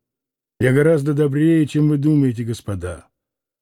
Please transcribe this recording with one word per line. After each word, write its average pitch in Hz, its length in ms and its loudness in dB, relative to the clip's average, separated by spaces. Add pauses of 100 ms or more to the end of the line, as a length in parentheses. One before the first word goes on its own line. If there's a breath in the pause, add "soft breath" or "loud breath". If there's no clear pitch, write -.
(600)
«Я 127 140 2
гораздо 147 400 2
добрее, 151 540 2
чем 151 220 0
вы 151 80 0
думаете, 139 460 0
господа. 90 640 -8 (540)